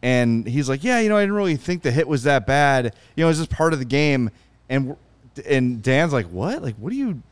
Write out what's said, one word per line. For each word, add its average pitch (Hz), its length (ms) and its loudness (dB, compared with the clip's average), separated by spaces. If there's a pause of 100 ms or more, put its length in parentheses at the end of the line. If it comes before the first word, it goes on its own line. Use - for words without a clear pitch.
And 120 460 2
he's 127 200 -2
like, 135 160 -4
"Yeah, 240 180 0
you 214 80 2
know, 214 80 2
I 208 40 4
didn't 202 140 0
really 190 220 0
think 175 260 -6
the 139 80 0
hit 139 160 2
was 135 160 -2
that 135 240 2
bad. 135 480 2 (200)
You 156 100 0
know, 165 40 4
it's 156 100 2
just 165 120 -4
part 160 220 2
of 143 60 -2
the 131 60 -4
game." 135 460 2 (380)
And, 135 260 -2 (520)
and 123 360 0
Dan's 143 300 2
like, 113 140 -2
"What? 123 360 -4
Like, 117 140 -6
what 113 140 -10
do 254 60 -6
you 214 240 -4 (100)